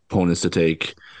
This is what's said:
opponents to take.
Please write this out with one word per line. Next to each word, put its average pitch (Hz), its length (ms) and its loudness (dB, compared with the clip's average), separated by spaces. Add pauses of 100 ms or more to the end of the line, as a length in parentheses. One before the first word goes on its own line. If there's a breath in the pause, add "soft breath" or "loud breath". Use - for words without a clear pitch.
(100)
opponents 87 300 0
to 87 100 -2
take. 82 460 -2 (240 loud breath)